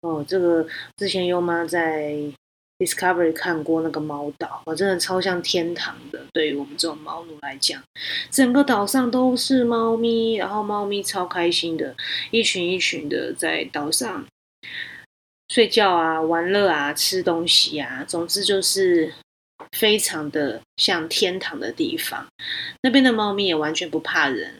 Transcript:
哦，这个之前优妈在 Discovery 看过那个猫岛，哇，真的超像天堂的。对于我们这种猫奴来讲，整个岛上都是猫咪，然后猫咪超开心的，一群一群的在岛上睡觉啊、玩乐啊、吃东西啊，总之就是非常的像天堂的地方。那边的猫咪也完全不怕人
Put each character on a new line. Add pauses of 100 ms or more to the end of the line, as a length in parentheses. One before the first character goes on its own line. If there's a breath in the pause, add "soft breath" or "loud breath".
哦，
这
个 (300 loud breath)
之
前
优
妈
在 (640)
Discovery
看
过
那
个
猫
岛，
哇，
真
的
超
像
天
堂 (140)
的。
对
于
我
们
这
种
猫
奴
来
讲， (480 loud breath)
整
个
岛
上
都
是
猫
咪，
然
后
猫
咪
超
开
心
的， (360 loud breath)
一
群
一
群
的
在
岛
上 (1200 loud breath)
睡
觉
啊、
玩
乐
啊、
吃
东
西
啊，
总
之
就
是 (580)
非
常
的 (140)
像
天
堂
的
地
方。 (540 loud breath)
那
边
的
猫
咪
也
完
全
不
怕
人